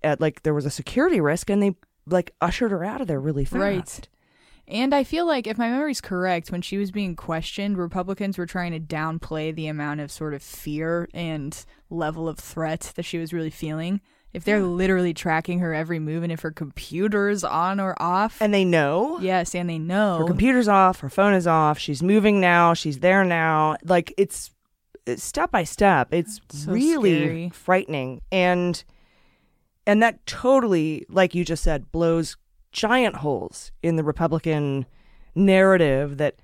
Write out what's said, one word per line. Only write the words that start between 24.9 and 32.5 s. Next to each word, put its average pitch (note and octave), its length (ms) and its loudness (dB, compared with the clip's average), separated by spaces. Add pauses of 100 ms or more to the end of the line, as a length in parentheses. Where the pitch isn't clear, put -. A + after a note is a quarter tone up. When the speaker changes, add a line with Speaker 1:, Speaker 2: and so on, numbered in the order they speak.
Speaker 1:
it's - 180 -6
step E4+ 260 -2
by G3 140 0
step. D#3+ 500 4
It's E3 360 -2
Speaker 2:
So D3+ 240 -6
Speaker 1:
really A#3 480 4
Speaker 2:
scary. E3 300 -4
Speaker 1:
frightening. D3 720 -2 (120)
And, F3+ 500 2 (1000)
and G#3+ 180 4
that A3+ 220 0
totally, G3 840 2
like F#3 260 2
you F3 120 0
just D#3+ 180 -6
said, D3 300 0
blows E3 420 0 (380)